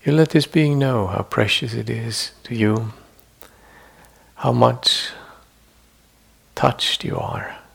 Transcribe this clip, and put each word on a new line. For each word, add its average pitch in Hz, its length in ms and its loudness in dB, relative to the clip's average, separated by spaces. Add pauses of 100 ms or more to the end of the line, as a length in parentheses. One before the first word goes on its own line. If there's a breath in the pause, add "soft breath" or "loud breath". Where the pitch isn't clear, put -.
you - 80 0
let 156 200 4
this 151 160 4
being 147 320 2
know 127 260 2
how 92 160 -2
precious 110 540 -2
it 110 120 -6
is 113 440 -6 (140)
to - 100 -8
you, 110 360 2 (1500 loud breath)
how 131 140 0
much 120 600 2 (1400 loud breath)
touched - 480 -2
you - 120 -4
are - 420 -8 (180)